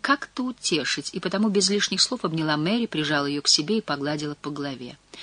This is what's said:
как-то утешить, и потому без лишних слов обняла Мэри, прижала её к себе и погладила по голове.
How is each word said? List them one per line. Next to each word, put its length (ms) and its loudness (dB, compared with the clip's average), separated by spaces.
как-то 420 0
утешить, 720 -2
и 80 -6
потому 260 2
без 220 4
лишних 320 0
слов 240 -2
обняла 320 0
Мэри, 300 2
прижала 380 0
её 160 -2
к 60 -4
себе 300 4
и 40 0
погладила 540 -4
по 140 -8
голове. 480 -8